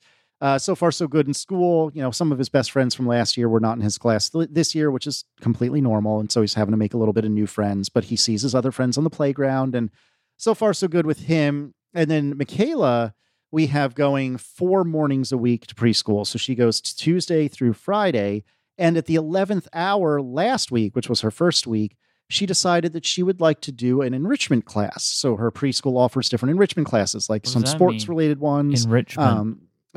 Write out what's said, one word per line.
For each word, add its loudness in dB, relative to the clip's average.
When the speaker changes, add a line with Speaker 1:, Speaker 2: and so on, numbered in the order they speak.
Speaker 1:
Uh, 2
so -2
far, 2
so -2
good 2
in 0
school. 0
You -8
know, -2
some 0
of -2
his -2
best 0
friends 0
from -2
last 0
year 2
were 4
not 0
in -6
his -2
class 0
th-, -2
this 0
year, 0
which -4
is -8
completely 0
normal. 2
And -4
so 2
he's 2
having 2
to 2
make 0
a -2
little 2
bit 0
of -2
new 0
friends, -2
but 0
he -6
sees 0
his 0
other 0
friends -2
on 2
the 0
playground, -2
and -2
so 0
far, 2
so -2
good 2
with -2
him. 0
And 2
then 0
Michaela, 0
we 2
have 0
going 0
four -2
mornings 0
a -2
week 0
to -20
preschool. 2
So -6
she -4
goes 2
t-, -10
Tuesday 0
through 0
Friday. -2
And 2
at -2
the 0
eleventh 0
hour 0
last -2
week, 0
which -4
was 0
her -2
first -2
week, -2
she -2
decided 0
that -8
she -2
would 0
like 2
to -12
do 0
an -2
enrichment 0
class. -4
So -2
her -2
preschool -2
offers 2
different 0
enrichment 2
classes, 0
like -2
Speaker 2:
What -10
does -6
Speaker 1:
some 2
Speaker 2:
that 0
Speaker 1:
sports 2
Speaker 2:
mean? -12
Speaker 1:
related 0
ones. 2
Speaker 2:
Enrichment? 2
Speaker 1:
Um, -2